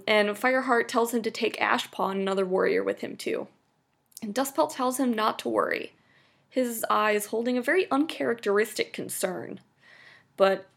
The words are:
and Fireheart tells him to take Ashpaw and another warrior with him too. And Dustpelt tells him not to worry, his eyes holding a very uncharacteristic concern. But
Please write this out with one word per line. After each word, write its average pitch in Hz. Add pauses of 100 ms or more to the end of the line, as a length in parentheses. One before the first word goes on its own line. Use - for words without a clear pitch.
and 208
Fireheart 247
tells 233
him 240
to 214
take 220
Ashpaw 190
and 196
another 196
warrior 185
with 196
him -
too. - (760)
And 208
Dustpelt 277
tells 254
him 254
not 214
to -
worry, - (560)
his 240
eyes 214
holding 240
a 247
very 339
uncharacteristic 233
concern. - (760)
But 190 (100)